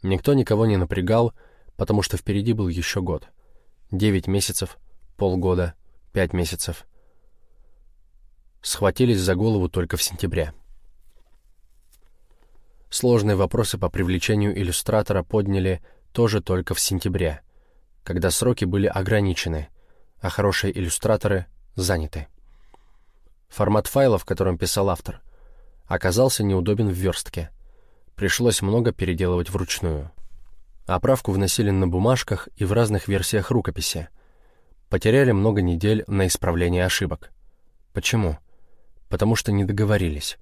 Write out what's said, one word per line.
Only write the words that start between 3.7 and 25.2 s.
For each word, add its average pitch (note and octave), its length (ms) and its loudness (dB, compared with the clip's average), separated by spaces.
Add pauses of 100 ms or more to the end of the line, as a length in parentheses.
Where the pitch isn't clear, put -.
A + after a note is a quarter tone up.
Девять F#2+ 380 2
месяцев, F#2+ 500 -2 (400)
полгода, F2+ 560 0 (400)
пять F#2 180 0
месяцев. F2 540 -4 (1800)
Схватились G#2+ 580 2
за F#2 160 2
голову G2+ 320 0
только E2 300 -2
в - 60 -2
сентябре. E2 500 -4 (2250)
Сложные G#2+ 460 2
вопросы G2 420 0
по F#2+ 120 0
привлечению G2 680 0
иллюстратора G2 680 0
подняли G2 600 0 (300)
тоже A2 280 2
только F#2 320 -2
в - 60 -4
сентябре, F2 640 -2 (640)
когда F2+ 280 0
сроки A#2 320 0
были G2 240 2
ограничены, F#2+ 800 0 (540)
а F#2+ 80 -4
хорошие G2 480 0
иллюстраторы G2+ 680 0 (280)
заняты. E2 520 -2 (1200)
Формат G#2 380 0
файла, C3 300 4
в - 60 -2
котором F2+ 340 -2
писал G2 320 0
автор, - 320 -6 (640)